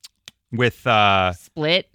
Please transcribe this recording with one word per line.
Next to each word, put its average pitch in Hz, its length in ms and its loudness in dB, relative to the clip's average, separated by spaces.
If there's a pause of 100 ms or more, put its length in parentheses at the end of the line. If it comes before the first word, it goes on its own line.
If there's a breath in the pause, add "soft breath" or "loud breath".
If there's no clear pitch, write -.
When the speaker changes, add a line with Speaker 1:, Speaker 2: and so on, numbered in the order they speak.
(520)
Speaker 1:
with, 120 340 -2
uh, 101 460 2
Speaker 2:
Split? 160 640 -4